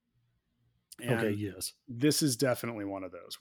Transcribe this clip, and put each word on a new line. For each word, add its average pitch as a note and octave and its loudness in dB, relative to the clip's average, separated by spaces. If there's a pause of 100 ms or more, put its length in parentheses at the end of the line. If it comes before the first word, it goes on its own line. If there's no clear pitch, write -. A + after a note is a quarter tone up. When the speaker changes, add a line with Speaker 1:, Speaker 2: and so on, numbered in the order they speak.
(1000)
Speaker 1:
Okay, A#2 2
Speaker 2:
And G#2 0
Speaker 1:
yes. F#2+ -6 (160)
Speaker 2:
this C3 4
is C#3 4
definitely A#2 0
one G2 -6
of F2+ -8
those F2 -14